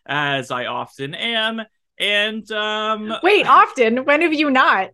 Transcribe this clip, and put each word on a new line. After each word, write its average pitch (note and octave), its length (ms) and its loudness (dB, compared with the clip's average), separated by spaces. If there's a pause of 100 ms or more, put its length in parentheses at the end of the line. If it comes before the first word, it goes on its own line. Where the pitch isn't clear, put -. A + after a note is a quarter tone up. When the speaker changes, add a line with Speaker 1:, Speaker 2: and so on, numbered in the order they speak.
Speaker 1:
as C#3 460 -2
I B2 160 -6
often B2 480 -8
am. A3+ 480 -4 (340)
And, G#3 540 -2
um, G#3+ 720 -4
Speaker 2:
Wait, F#4+ 240 4
often? C4 580 4
When C#4+ 180 2
have D#4+ 120 2
you D4 160 2
not? B3+ 440 2